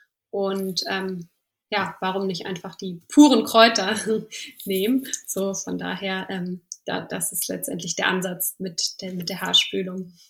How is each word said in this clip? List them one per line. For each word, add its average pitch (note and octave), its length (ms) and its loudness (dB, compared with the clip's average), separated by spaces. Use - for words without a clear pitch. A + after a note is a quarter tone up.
Und, G3 580 -2
ähm, F#3+ 400 -4
ja, F#3+ 300 -2
warum G3 260 0
nicht F3+ 200 -4
einfach F#3 300 -8
die F3+ 320 -8
puren C4 360 8
Kräuter A3+ 500 6
<laughs> A3 320 -2
nehmen? G#3+ 420 2
So, G3 280 -2
von F3+ 240 -6
daher, F#3 520 -4
ähm, F3+ 320 -6
da, F#3 140 -4
das F3+ 320 -6
ist - 160 -4
letztendlich F3+ 480 -6
der - 100 2
Ansatz F3+ 520 -2
mit - 440 -6
der, F#3 100 -8
mit F3 160 -6
der F#3 120 -6
Haarspülung. F#3 720 0